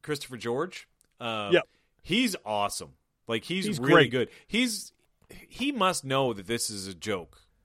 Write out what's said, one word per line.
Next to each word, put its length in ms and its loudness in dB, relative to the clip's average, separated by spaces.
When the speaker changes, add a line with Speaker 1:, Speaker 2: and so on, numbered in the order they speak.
Speaker 1:
Christopher 340 -6
George, 500 -4
uh, 320 -4
Speaker 2:
Yep. 120 6
Speaker 1:
he's 420 0
awesome. 480 -2
Like, 180 -2
he's 200 -4
Speaker 2:
He's 160 -2
Speaker 1:
really 120 6
Speaker 2:
great. 20 -4
Speaker 1:
good. 180 0
He's, 460 -2
he 240 -4
must 320 0
know 280 2
that 140 -8
this 240 -2
is 160 -8
a 80 -10
joke, 460 -6